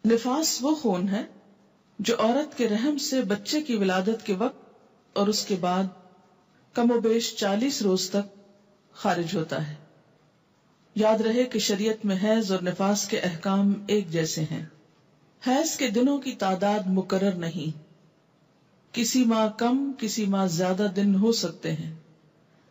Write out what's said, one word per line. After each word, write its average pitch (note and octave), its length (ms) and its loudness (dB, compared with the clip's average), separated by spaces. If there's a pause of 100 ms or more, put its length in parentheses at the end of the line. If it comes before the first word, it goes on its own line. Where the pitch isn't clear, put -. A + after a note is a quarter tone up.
निफास B3 560 2
वो D4 140 2
खून G3 320 0
है G3+ 220 -4 (720)
जो A3+ 120 0
औरत C4 440 0
के A#3 100 0
रहम A#3 300 0
से C4 260 -2
बच्चे G3+ 380 -2
की B3+ 140 -2
विलादत G3 500 0
के G#3 80 -2
वक्त G#3+ 280 -4 (560)
और G3+ 120 2
उसके G#3 260 -2
बाद F3+ 400 -2 (800)
कमोबेश A#3 600 2
चालीस A3 440 0
रोज F#3 300 2
तक G3+ 140 0 (680)
खारिज F3 400 -2
होता D#3+ 220 -4
है। D#3 200 -6 (1200)
याद G#3+ 240 4
रहे A3+ 240 2
कि A#3 140 -2
शरीयत G#3+ 460 0
में G3 100 0
हैज G#3+ 360 2
और F#3 100 0
निफास F#3+ 460 0
के G#3+ 100 -4
अहकाम G3 580 0 (140)
एक G3+ 200 0
जैसे D#3+ 320 -2
हैं। - 300 -6 (720)
हैज C#4 300 2
के C#4 120 0
दिनों B3+ 320 2
की C4 120 -6
तादाद G3 560 0
मुकर्रर F#3+ 500 0
नहीं, D#3+ 360 -6 (1200)
किसी A#3+ 320 2
माह A3 220 4
कम, B3+ 460 0
किसी G#3+ 320 -4
माह G3 220 2
ज्यादा F#3 400 0
दिन G3+ 280 2
हो G#3+ 160 4
सकते E3+ 380 -4
हैं। D#3+ 360 -8 (640)